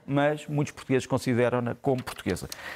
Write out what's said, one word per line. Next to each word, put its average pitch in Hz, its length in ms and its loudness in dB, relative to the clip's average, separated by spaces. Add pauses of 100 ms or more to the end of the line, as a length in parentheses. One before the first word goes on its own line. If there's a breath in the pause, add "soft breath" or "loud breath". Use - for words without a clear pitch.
mas 143 440 2
muitos 147 260 -2
portugueses - 320 0
consideram-na 120 680 2
como 127 260 0
portuguesa. - 480 -4 (260 loud breath)